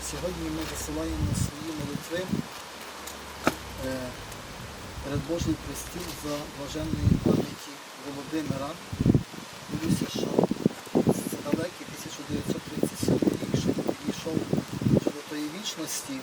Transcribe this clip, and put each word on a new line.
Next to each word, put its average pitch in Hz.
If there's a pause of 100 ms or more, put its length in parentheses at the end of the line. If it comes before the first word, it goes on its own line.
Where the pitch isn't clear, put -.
Сьогодні 165
ми 160 (100)
висилаємо 160 (160)
свої 151
молитви, 147 (1700)
е, 131 (960)
перед 147
Божий 165 (100)
престіл 170 (180)
за 147 (220)
блаженної 147 (140)
пам'яті - (340)
Володимира. 139 (1000)
Дивлюся, - (120)
що - (1000)
це - (120)
далекий 156
тисяча -
дев'ятсот -
тридцять -
сьомий -
рік, - (100)
що -
він -
підійшов - (600)
вже -
до 147
тої 151
вічності. 156